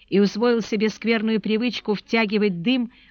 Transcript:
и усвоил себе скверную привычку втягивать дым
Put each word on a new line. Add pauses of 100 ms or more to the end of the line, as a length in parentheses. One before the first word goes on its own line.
и
усвоил
себе
скверную
привычку
втягивать
дым (200)